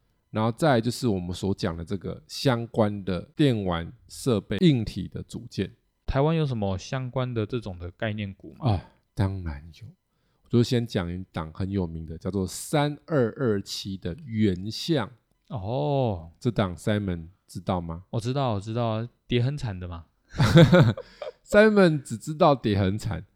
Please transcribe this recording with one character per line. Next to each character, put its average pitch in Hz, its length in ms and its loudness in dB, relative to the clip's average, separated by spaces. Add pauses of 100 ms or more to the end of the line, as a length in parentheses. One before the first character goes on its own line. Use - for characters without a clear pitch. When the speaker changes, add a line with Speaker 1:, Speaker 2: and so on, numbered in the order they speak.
(300)
Speaker 1:
然 107 120 -2
后 117 80 0
再 139 260 2
来 113 40 4
就 120 100 -2
是 - 160 -6
我 98 140 2
们 87 140 -6
所 98 180 -2
讲 87 240 -4
的 85 80 -10
这 92 140 -6
个 87 280 -10
相 117 420 -2
关 104 360 0
的 92 160 -2 (160)
电 120 300 2
玩 85 260 -4 (160)
设 113 320 0
备 104 180 -6
硬 139 240 4
体 90 240 -6
的 - 180 -12
组 120 260 -12
件。 - 200 -4 (360)
Speaker 2:
台 135 160 0
湾 160 120 2
有 156 120 0
什 127 100 -4
么 98 220 -2
相 131 320 -8
关 123 240 -4
的 107 100 -2
这 120 160 -6
种 98 180 -12
的 87 120 -10
概 107 240 -6
念 104 200 -6
股 - 200 -20
吗？ 120 180 -2
Speaker 1:
啊， 85 180 -4 (220)
当 95 320 -2
然 73 180 -8 (200)
有。 104 40 -18 (580)
我 - 40 -20
就 120 140 4
先 120 240 0
讲 90 240 -4
一 90 220 -8
档 80 200 -8
很 95 180 -6
有 95 160 0
名 80 200 -10
的， 80 120 -12
叫 95 120 -6
做 95 160 -2
三 147 600 -4
二 127 320 0
二 110 220 0
七 - 360 -10
的 85 280 -8
原 107 460 0
相。 135 400 -4 (380)
Speaker 2:
哦。 120 800 -2 (100)
Speaker 1:
这 123 100 2
档 95 260 0
Simon 92 520 -2 (180)
知 - 140 -14
道 92 200 -2
吗？ 82 300 -10
Speaker 2:
我 113 100 -2
知 120 120 -4
道， 131 220 -2
我 98 60 -2
知 110 120 -10
道， 117 340 -2 (200)
跌 120 160 2
很 139 140 -2
惨 110 220 -6
的 87 100 -10
嘛。 85 180 -12 (220)
Speaker 1:
<laughs> 131 640 8 (500)
Simon 202 580 6
只 - 140 -8
知 156 180 -8
道 151 200 6
跌 104 240 0
很 98 180 2
惨。 95 280 -6 (120)